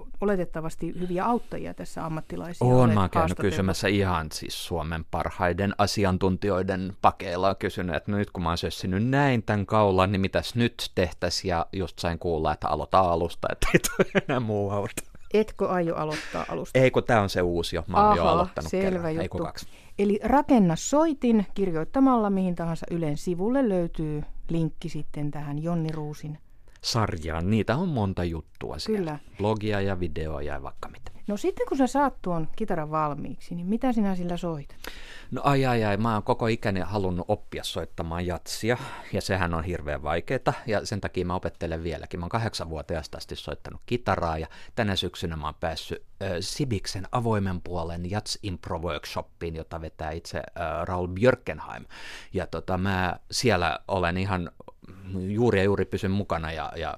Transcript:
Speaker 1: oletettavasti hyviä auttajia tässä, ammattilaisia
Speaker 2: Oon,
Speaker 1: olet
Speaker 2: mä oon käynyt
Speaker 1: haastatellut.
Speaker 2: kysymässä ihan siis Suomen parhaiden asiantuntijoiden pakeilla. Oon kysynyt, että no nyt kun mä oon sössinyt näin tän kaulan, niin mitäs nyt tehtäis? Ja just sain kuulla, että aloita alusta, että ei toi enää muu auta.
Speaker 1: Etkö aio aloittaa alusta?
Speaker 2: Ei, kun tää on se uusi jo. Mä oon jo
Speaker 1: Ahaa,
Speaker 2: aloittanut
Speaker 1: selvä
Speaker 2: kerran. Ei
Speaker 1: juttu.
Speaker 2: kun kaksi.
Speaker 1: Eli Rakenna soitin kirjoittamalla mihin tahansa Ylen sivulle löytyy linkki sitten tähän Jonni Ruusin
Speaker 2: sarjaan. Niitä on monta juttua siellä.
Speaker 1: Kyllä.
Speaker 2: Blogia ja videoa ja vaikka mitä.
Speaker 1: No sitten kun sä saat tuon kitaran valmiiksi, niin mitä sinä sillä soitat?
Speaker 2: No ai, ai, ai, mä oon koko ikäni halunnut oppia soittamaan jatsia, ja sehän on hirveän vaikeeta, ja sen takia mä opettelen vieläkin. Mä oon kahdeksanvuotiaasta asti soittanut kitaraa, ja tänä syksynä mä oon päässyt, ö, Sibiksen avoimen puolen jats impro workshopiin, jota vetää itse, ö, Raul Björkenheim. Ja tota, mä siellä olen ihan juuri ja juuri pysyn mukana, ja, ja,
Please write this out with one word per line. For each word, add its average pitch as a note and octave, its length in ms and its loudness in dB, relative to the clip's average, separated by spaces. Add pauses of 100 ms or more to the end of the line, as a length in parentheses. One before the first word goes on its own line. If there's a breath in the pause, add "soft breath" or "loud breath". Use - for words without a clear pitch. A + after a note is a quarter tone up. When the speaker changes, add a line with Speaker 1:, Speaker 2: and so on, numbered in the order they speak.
(200)
Speaker 1:
oletettavasti E3+ 800 0
hyviä F3+ 240 -2
auttajia F3+ 500 -2
tässä, E3 300 -8
ammattilaisia E3 600 -4
Speaker 2:
Oon, B2+ 180 8
Speaker 1:
olet A2+ 100 6
Speaker 2:
mä G#2 60 6
oon F2+ 100 4
käynyt - 40 -4
Speaker 1:
haastatellut. E2+ 380 4
Speaker 2:
kysymässä F#2+ 360 2
ihan F#2+ 440 4
siis - 340 -8
Suomen E2 440 -4
parhaiden F2 680 0
asiantuntijoiden F#2+ 1120 2 (100)
pakeilla. F#2 440 2
Oon F#2+ 100 2
kysynyt, F2+ 400 -2
että - 160 -4
no G2+ 60 0
nyt G2+ 120 -2
kun F#2 120 -6
mä E2 60 0
oon E2+ 100 0
sössinyt F#2 480 -2
näin C3 360 4
tän G#2 240 0
kaulan, G2 460 4
niin F#2+ 80 2
mitäs F#2 340 0
nyt - 400 0
tehtäis? - 500 0
Ja E2+ 280 0
just F2+ 260 -6
sain E2+ 200 -2
kuulla, D#2 340 2
että - 160 -4
aloita D2+ 320 4
alusta, E2+ 520 2
että - 220 2
ei - 60 -4
toi - 480 0
enää C3 120 0
muu G#2 300 -2
auta. G2+ 320 -4 (320)
Speaker 1:
Etkö G#3 340 0
aio F3 280 0
aloittaa - 520 -4
alusta? C#3+ 300 -2
Speaker 2:
Ei, C3 120 8
kun A#2 140 2
tää A2+ 180 6
on G2 80 2
se F#2 120 2
uusi F2 340 0
jo. E2 100 -2
Mä G3+ 200 6
oon G#3 100 8
jo E3+ 60 4
Speaker 1:
Ahaa, E3 120 6
Speaker 2:
aloittanut E3+ 360 0
Speaker 1:
selvä F#3+ 200 2
Speaker 2:
kerran. F3 160 0
Ei D#3+ 100 -2
Speaker 1:
juttu. - 120 -2 (100)
Speaker 2:
kun F3 80 -2
kaksi. - 200 -10 (320 loud breath)
Speaker 1:
Eli G#3 260 2
Rakenna A3+ 520 6
soitin C4+ 800 4
kirjoittamalla G#3 760 4
mihin F#3 240 2
tahansa E3 360 -2
Ylen D#3+ 260 0
sivulle G#3 520 2
löytyy E3 540 0 (260)
linkki E3 400 0
sitten D3 420 -2
tähän D3 320 -4
Jonni E3 300 0
Ruusin D3+ 460 -8 (420 soft breath)
Speaker 2:
sarjaan. E2 680 0
Niitä A2 260 4
on F#3 120 0
monta G2+ 360 0
juttua - 540 -6
siellä. A3 200 -2
Speaker 1:
Kyllä. D#3 200 -2 (200)
Speaker 2:
Blogia G#2 420 2
ja G2 200 0
videoa D#2 420 -2
ja C#2+ 200 -4
vaikka - 260 -8
mitä. - 220 -12 (160)
Speaker 1:
No G#3 100 -2
sitten F#4+ 320 -2
kun D4 100 0
sä C4 80 6
saat C4+ 360 2
tuon F3 340 0
kitaran E3 340 -2
valmiiksi, D3 640 -2
niin F3 120 -6
mitä A#3 260 2
sinä G3+ 220 2
sillä F3 220 -2
soitat? E3 400 -6 (540 loud breath)
Speaker 2:
No B2+ 140 -4
ai, C3+ 220 6
ai, A#2+ 180 4
ai, G2+ 120 4
mä A2+ 180 2
oon G#2 80 2
koko A#2+ 240 0
ikäni A2 340 0
halunnut F#2 480 0
oppia D2 360 -2
soittamaan E2+ 640 -4
jatsia, G#2+ 500 -2 (360 loud breath)
ja G#2 80 0
sehän F#2 340 0
on E2 100 -2
hirveän D2+ 380 -4
vaikeeta, F2 500 0 (140)
ja G2+ 200 0
sen G2+ 140 -4
takia F2+ 240 -2
mä F2 100 -2
opettelen E2 480 -4
vieläkin. D#2+ 380 -6
Mä E2+ 40 -6
oon E2+ 60 -8
kahdeksanvuotiaasta E2 880 -4
asti - 180 -12
soittanut - 500 -10
kitaraa, F2 520 0
ja D#2+ 80 -6 (280 loud breath)
tänä G2+ 220 2
syksynä F2 400 -4
mä D2 100 -6
oon D2+ 140 -4
päässyt, D#2+ 420 -4 (200)
ö, F#2+ 180 -2
Sibiksen G2 720 -4
avoimen G#2 480 0
puolen E2+ 500 -4
jats - 320 -4
impro F2+ 360 -6
workshopiin, E2 800 -6
jota D#2+ 240 -8
vetää D#2+ 300 -8
itse, E2+ 280 -6
ö, - 40 -2 (420)
Raul F2+ 240 -2
Björkenheim. F2+ 760 0 (480 loud breath)
Ja F2 140 -2
tota, F2 320 -4
mä F#2 380 0 (140)
siellä F2 480 2 (100)
olen F2+ 280 0
ihan F#2 340 -2 (800)
juuri G#2+ 300 4
ja F#2 60 6
juuri G2 200 2
pysyn G2 260 -2
mukana, F2 420 -2
ja, D#2 240 -6
ja, D#2+ 220 -6